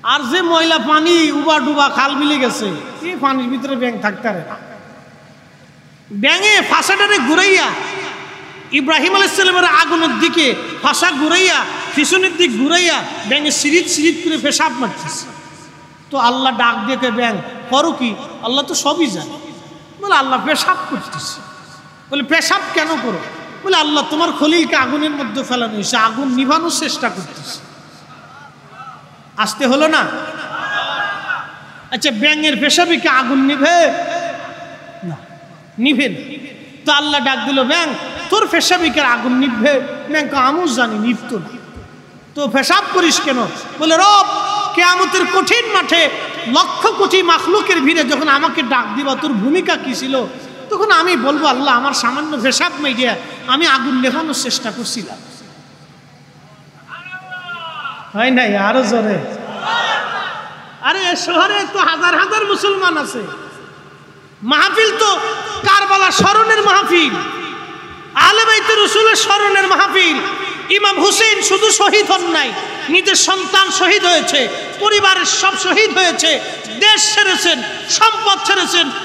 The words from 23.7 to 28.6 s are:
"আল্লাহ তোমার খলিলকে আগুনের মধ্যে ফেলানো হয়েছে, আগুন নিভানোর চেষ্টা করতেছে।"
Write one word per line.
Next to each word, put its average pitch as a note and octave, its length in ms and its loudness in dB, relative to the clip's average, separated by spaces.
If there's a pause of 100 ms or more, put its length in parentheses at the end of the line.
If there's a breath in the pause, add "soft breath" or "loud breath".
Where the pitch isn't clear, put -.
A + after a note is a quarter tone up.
"আল্লাহ D4+ 320 2
তোমার D#4+ 300 0
খলিলকে D#4 360 2
আগুনের D4 360 0
মধ্যে C4 320 -6
ফেলানো A#3 300 -4
হয়েছে, G#3+ 240 -2
আগুন A3+ 360 0
নিভানোর D4+ 380 2
চেষ্টা - 380 -4
করতেছে।" D3+ 500 -12 (1800)